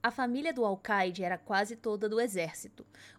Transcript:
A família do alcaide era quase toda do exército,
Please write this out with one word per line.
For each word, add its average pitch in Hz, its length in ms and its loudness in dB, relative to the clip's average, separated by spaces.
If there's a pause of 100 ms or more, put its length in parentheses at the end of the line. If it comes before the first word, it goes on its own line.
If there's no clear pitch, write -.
A - 120 2
família 277 400 -2
do 247 120 2
alcaide 196 600 0
era 180 120 0
quase 202 380 0
toda 214 340 -2
do 220 120 2
exército, 190 680 -4 (320)